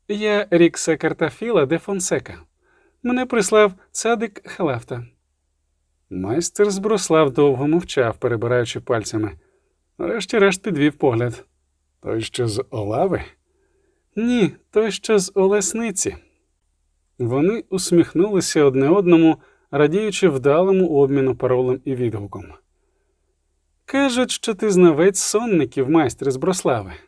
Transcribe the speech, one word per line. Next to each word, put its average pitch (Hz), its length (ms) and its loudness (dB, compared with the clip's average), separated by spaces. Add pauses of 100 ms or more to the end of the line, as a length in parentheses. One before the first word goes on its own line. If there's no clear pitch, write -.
"Я 208 420 -2
Рікса 170 480 2
Картафіла 160 680 -2
де 151 120 0
Фонсека. 170 600 -6 (680)
Мене 247 220 -2
прислав 214 480 2 (180)
цадик 220 580 -4
Халафта". 123 560 -6 (1040)
Майстер 131 640 -2
з 190 60 -6
Брослав 185 540 0
довго 143 360 2
мовчав, 147 500 0
перебираючи 120 640 -2
пальцями. 107 520 -4 (680)
Врешті-решт 202 640 -2
підвів 147 320 -2
погляд. 120 520 -2 (580)
"Той, 110 180 -6
що 117 260 -4
з 110 220 -4
Олави?" 113 520 -2 (960)
"Ні, 226 360 0 (200)
той, 214 200 0
що 208 280 0
з 190 160 -4
Олесниці". 202 800 -2 (1040)
Вони 143 500 -2
усміхнулися 180 920 0
одне 139 260 4
одному, 165 480 4 (340)
радіючи 180 580 0
вдалому 165 600 2
обміну 139 460 2
паролем 127 500 0
і 135 100 -4
відгуком. 101 500 -6 (1400)
"Кажуть, 254 460 0
що - 220 -4
ти 214 160 -2
знавець 180 500 6
сонників, 160 680 0
майстре 139 420 0
з 127 60 -4
Брослави". 135 540 -2 (160)